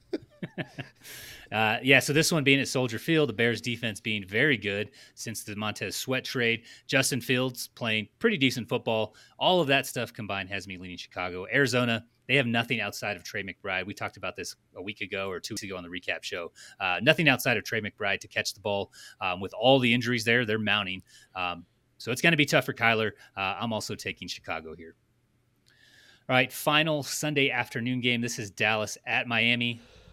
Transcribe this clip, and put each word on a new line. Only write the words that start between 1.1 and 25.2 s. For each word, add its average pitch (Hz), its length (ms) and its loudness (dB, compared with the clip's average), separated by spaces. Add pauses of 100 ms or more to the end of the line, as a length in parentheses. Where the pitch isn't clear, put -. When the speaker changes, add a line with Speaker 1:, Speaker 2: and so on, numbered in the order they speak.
Speaker 2:
Uh, 110 280 4
yeah, 131 200 8
so 147 120 2
this 151 200 4
one 143 100 2
being 135 160 6
at 131 80 0
Soldier 123 320 -2
Field, 156 300 2
the 117 40 -4
Bears 117 280 0
defense 117 400 -6
being 107 260 -4
very 123 300 2
good 101 340 -4 (240)
since - 300 -10
the 107 100 -10
Montez 104 400 -6
Sweat 127 300 -4
trade. 117 400 0 (240)
Justin 131 320 2
Fields 127 480 -2
playing 107 400 -2 (100)
pretty 220 180 2
decent 131 320 0
football. 113 460 -2 (240)
All 175 220 4
of 147 80 2
that 139 180 4
stuff 117 260 -6
combined 98 360 -6
has 98 180 -8
me 95 100 -10
leaning 90 200 -12
Chicago. 90 560 -8
Arizona, 123 520 2 (220)
they 127 80 2
have 135 140 4
nothing 117 320 0
outside 104 360 -6
of 90 60 -16
Trey 101 220 -8
McBride. 92 420 -6
We 101 80 -8
talked 104 220 -8
about 95 180 -10
this - 220 -12 (180)
a 92 80 -12
week 107 200 -10
ago 98 280 -6
or 90 80 -6
two - 160 -10
weeks 101 80 -6
ago 95 140 -8
on 87 80 -10
the 87 40 -14
recap 90 360 -6
show. 85 260 -8 (300)
Uh, 90 200 0
nothing 156 280 4
outside 127 280 2
of 98 60 -4
Trey 113 180 -4
McBride 98 400 -4
to - 80 -16
catch - 240 -4
the - 80 -18
ball. 101 300 -2 (300)
Um, 90 180 -4
with 95 160 -8
all 127 240 6
the 120 160 4
injuries 120 300 0
there, 117 200 4
they're 110 140 0
mounting. 101 420 0 (360)
Um, 87 280 -4 (340)
so - 120 -6
it's 127 100 -4
gonna 165 160 6
be 147 80 4
tough 143 220 4
for 135 80 -2
Kyler. 110 380 2 (240)
Uh, 98 240 -2
I'm 113 120 -4
also 107 220 -4
taking 90 320 -10
Chicago 80 480 -8
here. 82 220 -18 (1300)